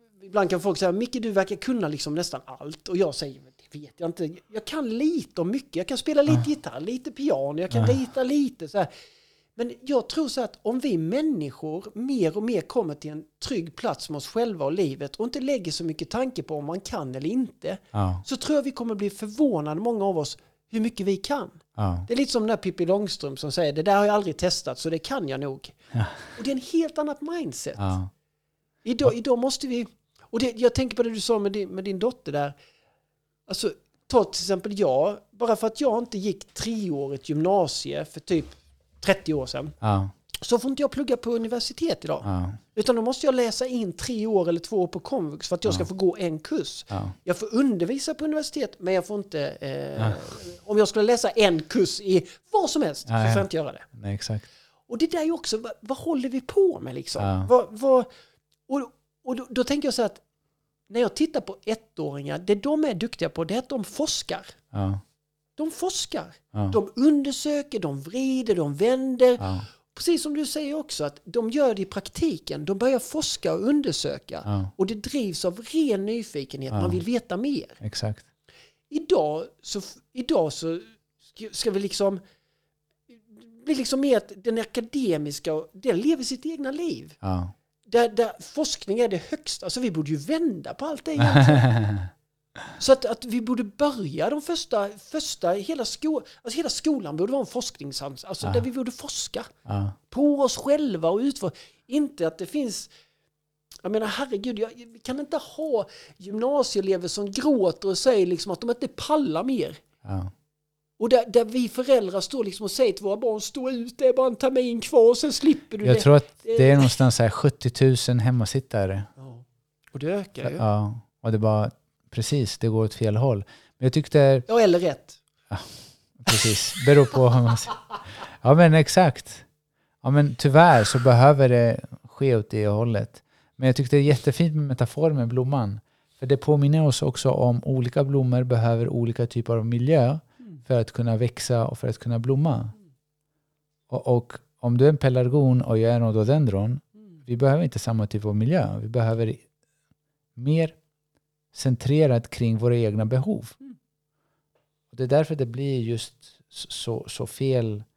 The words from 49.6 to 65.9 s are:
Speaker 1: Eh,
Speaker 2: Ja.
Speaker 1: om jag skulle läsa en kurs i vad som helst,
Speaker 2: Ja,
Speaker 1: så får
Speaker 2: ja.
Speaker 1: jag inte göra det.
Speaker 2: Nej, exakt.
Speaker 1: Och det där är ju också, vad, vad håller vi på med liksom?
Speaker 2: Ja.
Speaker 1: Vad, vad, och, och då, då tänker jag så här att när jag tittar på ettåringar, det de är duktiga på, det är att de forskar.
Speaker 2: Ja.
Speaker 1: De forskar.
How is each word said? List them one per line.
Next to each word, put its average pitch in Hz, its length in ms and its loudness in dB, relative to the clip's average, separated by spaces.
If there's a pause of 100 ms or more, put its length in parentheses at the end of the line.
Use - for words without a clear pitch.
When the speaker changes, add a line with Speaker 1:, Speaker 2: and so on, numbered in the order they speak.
Speaker 1:
Eh, 139 420 -6
Speaker 2:
Ja. 110 100 2 (520)
Speaker 1:
om 208 140 0
jag 208 100 6
skulle 214 160 0
läsa 233 260 2
en 180 320 4
kurs - 380 0
i 185 260 2 (240)
vad 381 200 2
som 302 120 0
helst, 156 260 -4
Speaker 2:
Ja, 113 60 -2
Speaker 1:
så 113 80 4
får 110 80 4
Speaker 2:
ja. 113 80 4
Speaker 1:
jag 196 60 2
inte 190 120 -4
göra 147 160 -4
det. - 180 -18
Speaker 2:
Nej, 104 240 -8
exakt. 107 320 -6 (420)
Speaker 1:
Och 240 100 -8
det 330 80 2
där 330 140 -2
är 311 40 -2
ju 330 80 0
också, 269 260 -6
vad, 226 220 -12
vad 262 180 -6
håller 269 300 -2
vi 254 120 -4
på 381 400 2
med - 140 -10
liksom? 135 300 -6
Speaker 2:
Ja. 95 240 0
Speaker 1:
Vad, 247 220 6
vad, 254 340 2 (640)
och, 269 120 -2 (440)
och 254 120 -4
då, - 140 -10
då 247 140 0
tänker 294 220 -2
jag 240 80 -2
så 247 80 0
här 214 40 2
att - 140 -8 (680)
när 226 120 -2
jag 233 160 0
tittar 302 240 0
på - 240 -10
ettåringar, 147 720 -6
det 190 160 2
de 294 300 0
är 254 100 0
duktiga 180 340 -4
på, 165 160 -6
det 170 100 -6
är 233 40 -2
att 254 100 -6
de 240 160 -6
forskar. - 600 -6 (260)
Speaker 2:
Ja. 98 280 -2 (540)
Speaker 1:
De 311 160 -4
forskar. - 640 -6 (180)